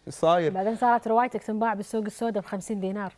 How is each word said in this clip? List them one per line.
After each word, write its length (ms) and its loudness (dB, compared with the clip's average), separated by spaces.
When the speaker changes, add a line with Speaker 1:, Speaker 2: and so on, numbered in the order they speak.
Speaker 1:
ايش 80 -12
صاير؟ 380 4
Speaker 2:
بعدين 240 0
صارت 320 2
روايتك 340 2
تنباع 320 -2
بالسوق 300 -4
السوداء 380 -2
بخمسين 380 -6
دينار. 380 -4